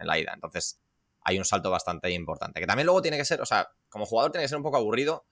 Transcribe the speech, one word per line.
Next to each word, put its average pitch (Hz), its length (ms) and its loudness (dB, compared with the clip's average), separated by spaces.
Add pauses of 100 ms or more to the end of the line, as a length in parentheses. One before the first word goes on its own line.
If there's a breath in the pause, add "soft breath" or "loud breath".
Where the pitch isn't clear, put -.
en 85 80 -8
la 80 100 2
ida. 80 160 -4
Entonces, - 460 -8 (420)
hay 92 160 0
un 92 60 -2
salto 98 260 0
bastante 87 400 -2
importante. 87 500 -6
Que 87 60 -4
también 123 200 2
luego 180 160 6
tiene 151 140 -2
que 143 80 -2
ser, 156 160 0
o 127 60 -4
sea, - 220 2 (200)
como 104 180 -6
jugador 131 260 2
tiene 165 120 -2
que 139 40 -2
ser 147 100 -4
un 143 60 -6
poco 147 120 0
aburrido 127 560 2